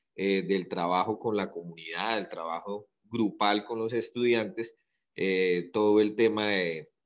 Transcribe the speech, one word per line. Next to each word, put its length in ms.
eh, 260
del 260
trabajo 520
con 180
la 140
comunidad, 680
del 120
trabajo 600
grupal 600
con 160
los 140
estudiantes, 840
eh, 560
todo 300
el 140
tema 320
de, 420